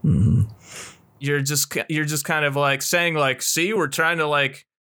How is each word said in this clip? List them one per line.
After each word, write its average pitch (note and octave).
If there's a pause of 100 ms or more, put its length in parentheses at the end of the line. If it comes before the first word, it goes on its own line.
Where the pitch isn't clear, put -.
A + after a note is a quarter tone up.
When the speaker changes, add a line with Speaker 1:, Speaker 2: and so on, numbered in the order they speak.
Speaker 1:
Mm-hmm. A2 (800)
Speaker 2:
you're C#3+
just, C#3 (140)
you're D#3
just D3+
kind D#3
of, C#3
like, C#3
saying, E3+
like, C3+
See, F3+
we're E3
trying E3
to, D#3
like, C#3+ (200)